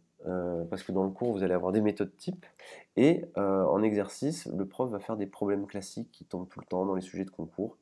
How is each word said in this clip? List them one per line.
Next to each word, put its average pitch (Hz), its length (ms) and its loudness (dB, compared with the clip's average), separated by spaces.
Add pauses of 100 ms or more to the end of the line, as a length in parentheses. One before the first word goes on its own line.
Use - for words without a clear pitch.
(260)
euh, 87 440 -2
parce 92 140 -6
que 95 100 -6
dans 95 100 4
le 98 80 2
cours, 120 220 0
vous 95 100 0
allez 90 100 4
avoir 90 200 2
des 107 80 6
méthodes 104 340 2
types. - 300 -8 (500)
Et, 143 300 6 (120)
euh, 98 280 4
en 87 180 4
exercice, 107 640 0
le 95 200 -4
prof 127 240 -4
va 107 100 -6
faire 110 180 -6
des 101 100 -4
problèmes 101 400 -2
classiques 104 440 -10
qui - 120 -20
tombent 92 240 -8
tout - 140 -16
le - 40 -14
temps 92 200 0
dans 98 100 0
les 92 60 -2
sujets 92 240 -6
de 95 60 -14
concours. 90 500 -6